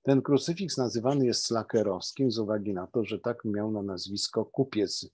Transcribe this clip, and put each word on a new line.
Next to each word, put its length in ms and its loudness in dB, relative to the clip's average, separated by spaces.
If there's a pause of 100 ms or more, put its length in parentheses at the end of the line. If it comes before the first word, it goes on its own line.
Ten 200 4
krucyfiks 540 0
nazywany 500 2
jest 200 2
szlakerowskim 840 0
z 80 -2
uwagi 340 -2
na 140 -4
to, 180 0
że 140 -4
tak 260 -4
miał 280 -2
na 100 -2
nazwisko 640 -4
kupiec 680 -2